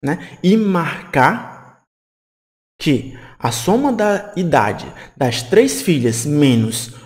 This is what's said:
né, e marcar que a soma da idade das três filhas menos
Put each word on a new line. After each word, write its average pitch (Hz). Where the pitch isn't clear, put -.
né, 143
e 190
marcar 180
que -
a 117
soma 254
da 208
idade 143
das 123
três 247
filhas 120
menos 131